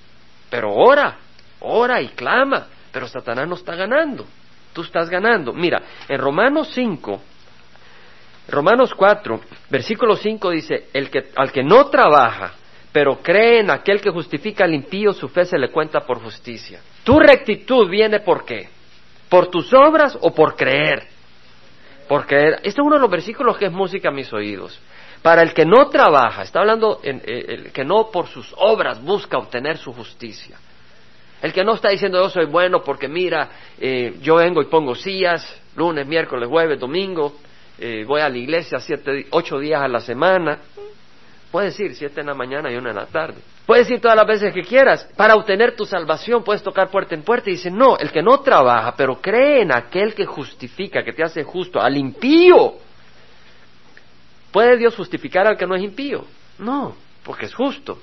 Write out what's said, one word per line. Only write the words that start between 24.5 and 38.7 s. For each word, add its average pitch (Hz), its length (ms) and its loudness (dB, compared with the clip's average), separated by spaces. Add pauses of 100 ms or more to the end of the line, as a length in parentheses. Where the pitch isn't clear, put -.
"Para 165 220 6
el 160 100 0
que 160 120 4
no 247 240 6
trabaja", 143 520 4
está 127 200 -4
hablando 214 420 0
en, 135 220 -8
eh, 117 240 -8
el - 220 -14
que 131 120 -8
no 208 260 0
por 165 180 -6
sus - 300 -20
obras 180 460 0
busca 165 340 -4
obtener 131 400 -8
su 139 160 -16
justicia. - 640 -20 (840)
El 156 120 -6
que 185 100 0
no 214 120 0
está 208 140 -2
diciendo, 190 300 -2
"Yo 185 100 0
soy 175 180 -2
bueno 175 360 0
porque 135 240 -6
mira, 165 420 -4 (300)
eh, 123 420 -4
yo 160 140 4
vengo 170 260 4
y 139 40 -2
pongo 147 300 0
sillas, 180 500 -4 (300)
lunes, 151 320 -4
miércoles, 143 420 -4
jueves, 151 300 0
domingo, 156 560 -6 (420)
eh, 110 280 -10
voy 143 140 -2
a 151 80 0
la 127 100 -6
iglesia 147 420 -6